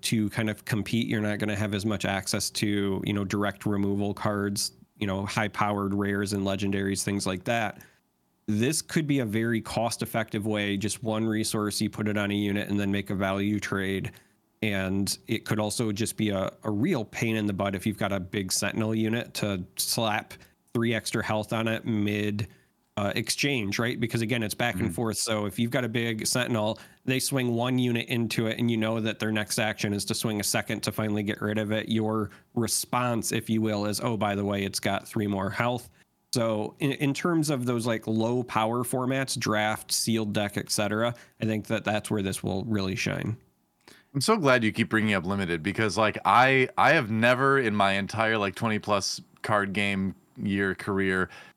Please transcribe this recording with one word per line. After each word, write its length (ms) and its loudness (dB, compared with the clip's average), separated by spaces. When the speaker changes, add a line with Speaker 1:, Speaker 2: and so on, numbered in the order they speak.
Speaker 1:
to 300 2
kind 180 -2
of 160 -6
compete, 440 0
you're 120 0
not 180 0
gonna 160 -2
have 200 0
as 100 -2
much 220 0
access 460 -2
to, 520 0
you 80 0
know, 100 0
direct 440 -2
removal 480 0
cards, 580 -2
you 100 -4
know, 200 -2
high-powered 640 0
rares 400 0
and 100 0
legendaries, 600 0
things 240 0
like 180 -2
that. 380 -2
This 340 2
could 260 0
be 120 2
a 80 0
very 340 0
cost-effective 880 -2
way, 320 0
just 240 -4
one 240 0
resource, 560 0
you 80 0
put 180 -4
it 80 0
on 140 0
a 40 0
unit 360 0
and 100 2
then 100 0
make 200 -2
a 40 0
value 460 0
trade. 520 -2
And 640 -2
it 180 -2
could 160 0
also 320 -2
just 240 -4
be 140 0
a, 200 -2
a 60 -2
real 340 0
pain 320 -2
in 80 0
the 80 0
butt 220 -2
if 120 -4
you've 120 0
got 140 0
a 80 -2
big 320 -4
Sentinel 420 0
unit 400 -2
to 280 -2
slap 560 -2
three 200 2
extra 300 -2
health 280 0
on 140 0
it 200 -2
mid, 600 0
uh, 180 0
exchange, 600 -2
right? 200 0
Because 220 0
again, 220 0
it's 120 -4
back 200 0
and 100 -2
Speaker 2:
Mm-hmm. 80 0
Speaker 1:
forth. 240 -2
So 300 0
if 120 -4
you've 120 0
got 120 0
a 60 -2
big 380 -2
Sentinel, 520 0
they 120 2
swing 360 0
one 240 0
unit 300 2
into 380 0
it 120 -2
and 120 2
you 60 2
know 240 0
that 180 -2
their 140 0
next 260 -2
action 360 0
is 100 -2
to 100 -2
swing 260 0
a 40 -4
second 380 -2
to 100 -2
finally 300 -2
get 180 -2
rid 180 0
of 140 0
it. 160 -2
Your 420 0
response, 760 0
if 160 -2
you 140 2
will, 240 0
is, 140 -2
"Oh, 160 0
by 180 0
the 100 0
way, 180 0
it's 160 -4
got 300 -2
three 180 0
more 220 0
health." 400 -2
So 460 0
in, 120 2
in 220 0
terms 340 2
of 160 0
those, 220 0
like, 200 0
low 360 2
power 420 0
formats, 540 -2
draft, 520 0
sealed 440 0
deck, 240 0
et 120 -6
cetera, 440 0
I 60 -2
think 220 -2
that 160 0
that's 260 0
where 120 0
this 200 -2
will 240 -2
really 280 0
shine. 440 -2
Speaker 2:
I'm 60 0
so 160 4
glad 260 6
you 80 4
keep 200 0
bringing 240 4
up 100 0
limited 380 0
because, 340 0
like, 300 2
I, 500 6
I 160 6
have 180 2
never 480 4
in 160 2
my 180 4
entire, 440 0
like, 180 0
twenty 240 0
plus 420 0
card 300 2
game 420 0
year 320 2
career, 560 0